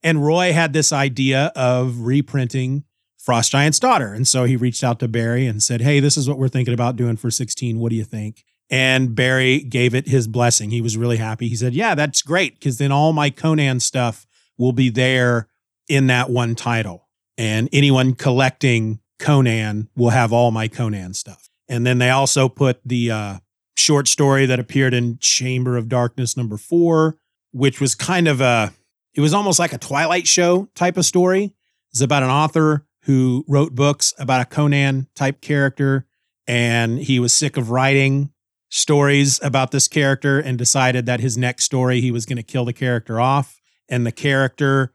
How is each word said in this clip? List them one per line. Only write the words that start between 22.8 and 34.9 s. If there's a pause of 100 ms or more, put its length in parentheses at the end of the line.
the,
uh, (380)
short
story
that
appeared
in
Chamber
of
Darkness
number
four, (340)
which
was
kind
of
a, (400)
it
was
almost
like
a
Twilight
show
type
of
story. (380)
It's
about
an
author (180)
who
wrote
books
about
a
Conan